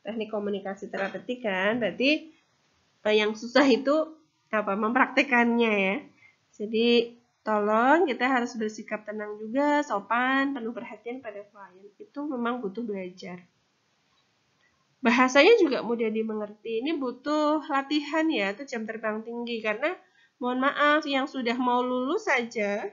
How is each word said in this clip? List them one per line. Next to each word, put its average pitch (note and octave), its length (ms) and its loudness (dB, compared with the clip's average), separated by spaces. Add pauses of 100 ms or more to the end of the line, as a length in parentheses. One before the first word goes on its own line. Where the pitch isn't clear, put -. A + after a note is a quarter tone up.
teknik G#3+ 320 -8
komunikasi G3 560 -6
terapeutik G3 560 -8
kan. G#3 380 0
Berarti, C4 500 0 (720)
eh, G#3+ 100 2
yang G#3+ 220 2
susah C4 320 4
itu C#4+ 460 2 (340)
apa? G#3 240 -2
Mempraktekannya A#3+ 1000 2
ya. G3 220 2 (600)
Jadi A#3 640 2 (240)
tolong A3 640 4
kita B3+ 240 0
harus B3 240 0
bersikap G#3+ 480 -8
tenang G#3 340 -10
juga, C#4 460 0
sopan, C4+ 720 0
penuh A#3 180 -6
perhatian A#3+ 480 -12
pada G3+ 240 -12
klien. G3 540 -20
Itu C#4+ 260 -12
memang B3 380 -4
butuh A#3 240 -6
belajar. F#3 560 -10 (1600)
Bahasanya C4 560 6
juga C#4 240 2
mudah A3+ 240 -2
dimengerti. A3 720 -6
Ini D#4 160 -2
butuh D4 680 -2
latihan D4 640 -2
ya, G3+ 240 0
itu C#4 100 -12
jam A3+ 220 -8
terbang A3 400 -4
tinggi. A#3 320 -6
Karena A3 320 -2 (480)
mohon B3+ 240 -2
maaf, D4 440 4
yang C#4 200 0
sudah B3 320 -2
mau B3 240 2
lulus B3+ 480 -2
saja A#3 640 -2